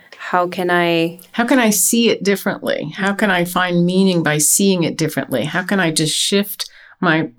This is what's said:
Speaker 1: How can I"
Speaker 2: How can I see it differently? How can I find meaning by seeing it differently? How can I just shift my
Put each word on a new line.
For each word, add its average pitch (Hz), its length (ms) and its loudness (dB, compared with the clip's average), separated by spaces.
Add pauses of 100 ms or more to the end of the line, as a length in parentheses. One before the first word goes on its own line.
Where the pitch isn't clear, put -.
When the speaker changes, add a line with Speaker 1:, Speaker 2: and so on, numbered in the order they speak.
(160)
Speaker 1:
How 180 320 -2
can 180 220 -4
I" 170 500 2 (120)
Speaker 2:
How 240 140 -2
can 269 120 2
I 226 120 4
see 233 400 2
it - 120 -2
differently? 190 720 -2
How 196 200 -2
can 202 160 0
I 175 140 2
find 175 420 0
meaning 185 360 2
by 151 160 0
seeing 185 440 2
it - 160 -2
differently? 131 460 -2
How 170 180 -4
can 190 180 0
I 165 100 0
just 156 260 -2
shift - 540 -2 (300)
my 160 380 0